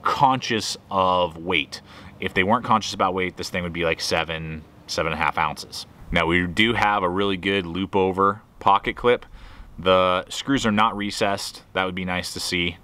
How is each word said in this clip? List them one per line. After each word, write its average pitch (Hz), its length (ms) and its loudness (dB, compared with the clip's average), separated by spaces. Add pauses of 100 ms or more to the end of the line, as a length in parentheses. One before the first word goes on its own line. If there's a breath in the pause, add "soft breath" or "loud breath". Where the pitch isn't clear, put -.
conscious 127 720 0 (120)
of 92 480 2
weight. 87 440 -2 (400 loud breath)
If - 140 -6
they 92 100 4
weren't 110 200 2
conscious 110 300 0
about 98 200 0
weight, 92 220 -2
this 87 140 -8
thing 90 140 -4
would 85 80 -6
be, 85 120 -2
like, 82 160 0
seven, 80 640 -4 (240)
seven 80 260 -2
and 78 80 -4
a 80 40 0
half 73 120 0
ounces. - 500 -4 (240)
Now, 85 140 2
we 87 220 2
do 107 260 2
have 104 300 2
a 90 60 0
really 98 280 0
good 95 300 0
loop 92 280 -4
over 95 460 2 (200)
pocket 101 360 4
clip. - 300 2 (520 loud breath)
The 92 520 4
screws 135 340 -2
are 110 80 2
not 107 240 2
recessed. 101 680 -4 (100)
That 92 100 2
would 92 100 -4
be 92 120 -6
nice 90 260 -4
to - 80 -10
see 87 440 -2